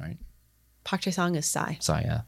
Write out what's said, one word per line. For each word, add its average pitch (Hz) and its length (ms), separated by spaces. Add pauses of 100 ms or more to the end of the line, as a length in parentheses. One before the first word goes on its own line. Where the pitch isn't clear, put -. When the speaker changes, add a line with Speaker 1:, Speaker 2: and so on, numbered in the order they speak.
Speaker 1:
right? 82 180 (640)
Speaker 2:
Park - 200
Ji-sung 175 340
is 147 100
Psy. - 340
Speaker 1:
Psy, - 220
yeah. 80 260